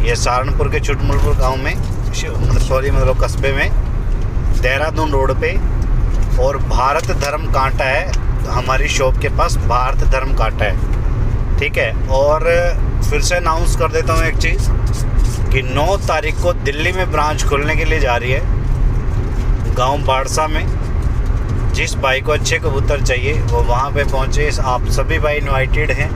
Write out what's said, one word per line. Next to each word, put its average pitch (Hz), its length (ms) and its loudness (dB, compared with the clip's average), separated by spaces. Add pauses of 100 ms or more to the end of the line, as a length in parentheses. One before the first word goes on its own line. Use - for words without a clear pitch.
ये 117 100 0
सहारनपुर 123 560 0
के 117 80 0
चुटमुलपुर 107 560 2
गांव 131 220 2
में, 135 180 -2 (380)
सॉरी, - 800 0
मतलब 135 320 4
कस्बे 135 300 0
में, 151 160 0 (920)
देहरादून 147 500 0
रोड 135 300 2
पे। - 140 -2 (880)
और 139 140 0 (100)
भारत 143 520 0
धर्म 147 340 -2
कांटा 135 320 0
है 143 200 0 (440)
हमारी 131 400 0
शॉप 131 280 0
के 143 200 0
पास, 147 200 2 (100)
भारत 123 420 2
धर्म 131 280 2
कांटा 110 280 0
है। - 300 0 (640)
ठीक 143 180 -2
है, 120 140 0 (160)
और 147 360 2 (600)
फिर 147 180 0
से 180 140 0
अनाउंस 165 400 0
कर 165 160 0
देता 165 220 0
हूँ 160 100 2
एक 160 140 0
चीज़ - 320 2 (800)
कि 131 120 2
नौ 147 340 0
तारीख 160 440 -2
को 175 120 2
दिल्ली 160 380 -2
में 180 200 -2
ब्रांच 151 340 0
खोलने 147 300 0
के 160 100 0
लिए 156 140 0
जा 123 160 2
रही 123 160 -2
है, 135 100 0 (1300)
गांव 135 300 0
बाड़सा 135 420 0
में। - 1300 -2
जिस 156 240 -2
भाई 135 240 0
को 143 100 -2
अच्छे 151 280 0
कबूतर 143 440 0
चाहिए 139 300 0
वो 120 300 0
वहाँ 123 280 0
पे 143 120 0
पहुँचे। 131 460 0 (160)
आप 123 240 -2
सभी 139 300 0
भाई 147 180 0
इनवाइटेड 139 540 0
हैं। 139 240 -2